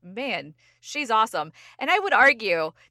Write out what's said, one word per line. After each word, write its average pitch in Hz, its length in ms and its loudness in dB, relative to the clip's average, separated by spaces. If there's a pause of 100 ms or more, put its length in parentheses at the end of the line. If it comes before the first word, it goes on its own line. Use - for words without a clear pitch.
man, 180 500 -10 (280)
she's 285 280 -8
awesome. 220 440 0 (260)
And 269 100 -4
I 370 100 4
would 392 120 -2
argue 214 600 2 (180)